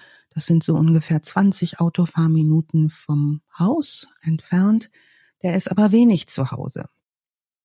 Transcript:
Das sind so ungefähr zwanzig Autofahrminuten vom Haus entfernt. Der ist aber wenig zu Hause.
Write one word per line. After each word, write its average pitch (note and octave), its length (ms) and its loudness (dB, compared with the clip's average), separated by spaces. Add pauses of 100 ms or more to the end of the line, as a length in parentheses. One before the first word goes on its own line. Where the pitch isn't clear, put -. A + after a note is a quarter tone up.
(300)
Das - 160 -10
sind E3 180 2
so D#3+ 120 0
ungefähr D#3+ 480 0
zwanzig - 560 -2
Autofahrminuten D#3+ 1120 0
vom D3 500 -4 (160)
Haus C#4 500 -2 (140)
entfernt. F#3 680 -2 (500)
Der F3+ 140 -2
ist - 160 -4
aber G#3 200 2
wenig A3+ 360 4
zu - 240 -6
Hause. - 340 -10 (800)